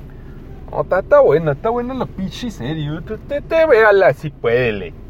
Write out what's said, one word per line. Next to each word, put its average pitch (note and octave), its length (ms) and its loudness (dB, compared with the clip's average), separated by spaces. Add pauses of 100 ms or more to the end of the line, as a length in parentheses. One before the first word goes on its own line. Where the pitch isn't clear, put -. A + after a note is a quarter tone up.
(720)
No, - 100 -2
está, F3 180 0
está C#4+ 200 4
buena, D#3+ 320 4
está C#3+ 180 -4
buena A#3+ 240 -2
la B3 120 -4
pinche F#3+ 440 -8
serie, D#3 420 -6
usted, F3+ 240 -8
usted, C#4+ 280 -8
usted D#4+ 240 2
véala, G#3 460 6
si D3+ 160 -10
puede, A#2+ 420 0
le, F#2+ 220 -6 (160)